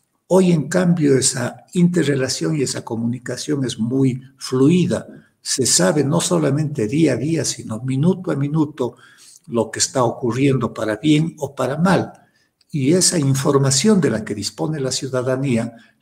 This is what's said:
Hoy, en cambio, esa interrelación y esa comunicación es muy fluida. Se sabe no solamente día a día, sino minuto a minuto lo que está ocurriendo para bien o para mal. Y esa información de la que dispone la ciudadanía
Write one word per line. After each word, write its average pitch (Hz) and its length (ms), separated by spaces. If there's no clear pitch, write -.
Hoy, 180 240
en 147 160
cambio, 156 500
esa - 560
interrelación 160 840
y 135 60
esa 120 200
comunicación 123 800
es 117 160
muy 127 420
fluida. 131 680
Se - 240
sabe 160 380
no 151 160
solamente 147 680
día 143 260
a 117 40
día, 147 280
sino 110 360
minuto 156 500
a 147 40
minuto 143 600
lo 117 240
que 117 80
está 127 240
ocurriendo 131 720
para 110 240
bien 156 400
o - 180
para 135 220
mal. 165 340
Y 139 220
esa 180 260
información 139 840
de 135 80
la 110 160
que 107 100
dispone 156 460
la 127 100
ciudadanía 131 840